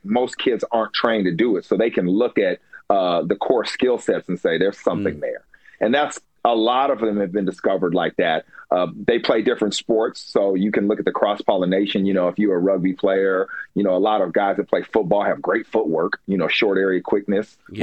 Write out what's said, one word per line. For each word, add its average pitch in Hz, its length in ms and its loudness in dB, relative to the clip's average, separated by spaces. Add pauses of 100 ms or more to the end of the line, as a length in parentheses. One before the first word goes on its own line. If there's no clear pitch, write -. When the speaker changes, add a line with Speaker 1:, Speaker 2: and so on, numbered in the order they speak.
Speaker 1:
most 120 340 0
kids 113 360 0
aren't 110 200 0
trained 113 320 0
to 90 60 2
do 104 240 0
it, 87 80 -4
so 101 140 -2
they 113 120 2
can 101 180 -2
look 110 300 0
at, 92 220 0 (300)
uh, 90 320 2
the 90 160 0
core 120 280 0
skill 127 320 0
sets 90 300 -2
and 90 100 -4
say, 85 200 0
"There's 98 200 0
something 85 380 -4
Speaker 2:
Mm. 76 60 -14
Speaker 1:
there." - 220 -8 (360)
And 110 160 0
that's, 147 240 -2 (240)
a 117 120 4
lot 120 340 2
of 123 100 -2
them 107 200 0
have 95 120 -2
been 101 140 -2
discovered 90 480 -2
like 82 220 0
that. 82 300 -2 (260)
Uh, 90 160 0 (180)
they 117 140 2
play 113 240 2
different 107 320 0
sports, 113 440 -2
so 101 360 0
you 101 160 0
can 101 160 0
look 104 100 0
at 101 80 -2
the 92 60 0
cross-pollination. 98 960 0
You 98 80 0
know, 90 140 2
if 87 100 -6
you're 101 160 2
a 87 40 2
rugby 92 340 2
player, 95 540 0 (280)
you 101 80 0
know, 92 120 2
a 90 40 2
lot 107 220 2
of 87 120 -2
guys 98 240 2
that 98 100 -2
play 90 140 0
football 101 420 0
have 90 160 -2
great - 280 -2
footwork, 82 580 -2
you 95 120 -2
know, 80 100 0
short 98 320 2
area 95 200 2
quickness, 101 580 -2 (120)
which 101 140 -10